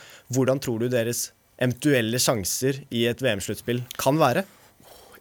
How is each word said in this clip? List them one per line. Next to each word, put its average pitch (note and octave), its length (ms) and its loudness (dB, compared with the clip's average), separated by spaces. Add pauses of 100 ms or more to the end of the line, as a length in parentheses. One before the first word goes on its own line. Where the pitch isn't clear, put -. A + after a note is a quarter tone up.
(320)
Hvordan C3 280 2
tror A2+ 200 -4
du B2 80 0
deres A#2+ 420 -2 (280)
eventuelle B2 600 2
sjanser C3 640 0 (100)
i A#2 160 0
et A#2+ 140 -2
V C3 80 2
M-sluttspill A2+ 540 -4 (140)
kan C#3 220 0
være? D#3 260 4 (760)